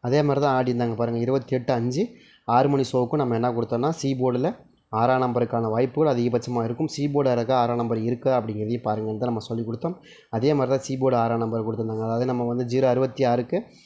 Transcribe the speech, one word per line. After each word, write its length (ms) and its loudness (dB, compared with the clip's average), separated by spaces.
அதே 180 2
மாதிரி 200 2
தான் 160 2
ஆடி 140 2
இருந்தாங்க 260 0
பாருங்கள். 260 0
இருபத்தெட்டு 500 0
அஞ்சு 300 0
ஆறு 220 4
மணி 160 4
ஷோவுக்கு 340 0
நம்ம 160 0
என்ன 160 0
கொடுத்தோம்னா, 420 0
சி 200 -4
போர்டில் 360 0
ஆறாம் 320 2
நம்பருக்கான 460 0
வாய்ப்புகள் 420 2
அதிகபட்சமாக 560 0
இருக்கும். 240 -4
சி 160 -6
போர்டு 240 2
இருக்கா, 260 2
ஆறாம் 240 2
நம்பர் 200 -2
இருக்கா 320 -2
அப்படிங்கிறதையும் 520 -2
பாருங்கன்னு 360 -2
தான் 100 -2
நம்ம 140 -4
சொல்லி 200 -4
கொடுத்தோம். 300 -6
அதே 220 0
மாதிரி 200 0
தான் 120 -2
சி 100 -6
போர்டு 220 2
ஆறாம் 260 0
நம்பர் 220 -2
கொடுத்துருந்தாங்க. 420 -4
அதாவது 220 0
நம்ம 180 -2
வந்து 200 -2
ஜீரோ 200 2
அறுபத்தி 380 2
ஆறுக்கு 340 0